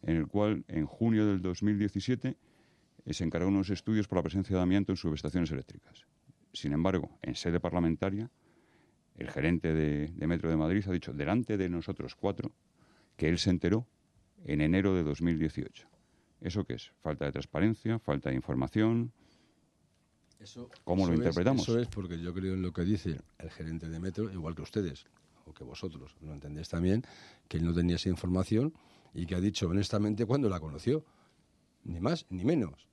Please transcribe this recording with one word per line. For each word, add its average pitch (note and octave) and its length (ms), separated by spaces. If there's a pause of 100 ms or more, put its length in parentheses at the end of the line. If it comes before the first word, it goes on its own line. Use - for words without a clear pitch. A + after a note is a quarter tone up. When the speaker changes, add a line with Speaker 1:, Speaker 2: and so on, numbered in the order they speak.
Speaker 1:
en D#2+ 120
el D#2 100
cual G#2 400
en D#2+ 180
junio A2+ 420
del G2 140
dos F2+ 220
mil G#2 160
diecisiete, G#2+ 580 (680)
eh, - 100
se - 80
encargaron E2+ 320
unos G2 160
estudios G#2 380
por F#2 100
la E2 40
presencia F#2 340
de F2+ 60
amianto F#2 280
en F#2 60
subestaciones D#2 560
eléctricas. - 540 (460)
Sin D2 200
embargo, E2 500
en - 140
sede E2+ 240
parlamentaria, F2+ 680 (840)
el - 160
gerente D#2+ 420
de, D2+ 360
de E2 180
Metro E2 240
de D#2+ 60
Madrid E2+ 320
ha - 20
dicho F2 220
delante F#2+ 440
de F#2+ 120
nosotros F2 480
cuatro - 340 (640)
que D#2 120
él E2 100
se F#2+ 120
enteró F#2 360 (580)
en D2+ 160
enero F#2+ 360
de E2+ 80
dos D2 180
mil E2+ 160
dieciocho. - 480 (540)
¿Eso F2+ 240
qué A#1+ 100
es? - 160 (100)
¿Falta D2 260
de C#2+ 40
transparencia? G#2+ 680
¿Falta C#2+ 300
de C2 40
información? G#2+ 800 (1300)
Speaker 2:
Eso, A#2+ 280 (140)
Speaker 1:
¿Cómo F#2 240
lo E2+ 60
Speaker 2:
eso - 0
es, D#2 80
Speaker 1:
interpretamos? F2 420
Speaker 2:
eso A#2 160
es A#2+ 80
porque E2+ 340
yo F2 140
creo F#2+ 200
en F#2+ 80
lo F2+ 100
que F2 100
dice F2+ 380 (180)
el D#2+ 120
gerente D#2+ 380
de E2 120
Metro, F#2+ 320
igual E2 240
que D2+ 60
ustedes, E2+ 440 (400)
o D#2+ 80
que - 80
vosotros C2+ 580
lo D2+ 120
entendéis D2 360
también, F#2 340 (440)
que - 120
él E2 60
no E2+ 80
tenía F2 220
esa E2+ 140
información F#2+ 680 (400)
y E2+ 120
que F2+ 80
ha F2+ 60
dicho G2+ 280
honestamente G#2 580
cuándo B2+ 220
la F2+ 120
conoció, D#2 440 (800)
ni E2+ 160
más D#3 300
ni F#2 140
menos. A#2 480